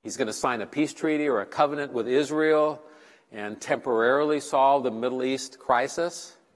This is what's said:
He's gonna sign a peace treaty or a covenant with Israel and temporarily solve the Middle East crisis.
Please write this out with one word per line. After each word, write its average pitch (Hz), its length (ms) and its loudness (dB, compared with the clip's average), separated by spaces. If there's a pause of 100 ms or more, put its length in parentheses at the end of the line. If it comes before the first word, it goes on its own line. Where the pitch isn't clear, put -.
He's 107 160 -12
gonna 123 160 -2
sign 123 280 -2
a 98 40 -4
peace 147 280 -2
treaty 151 360 0
or 110 120 2
a 95 40 -4
covenant 143 480 -2
with 117 140 -2
Israel 151 720 2 (500)
and 104 300 -10
temporarily 135 800 2
solve 139 440 4
the 123 80 0
Middle 123 320 -4
East 131 360 -4
crisis. 139 760 -2 (200)